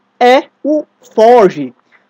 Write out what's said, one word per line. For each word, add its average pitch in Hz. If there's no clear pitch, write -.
é 254
o 302
Forge. 185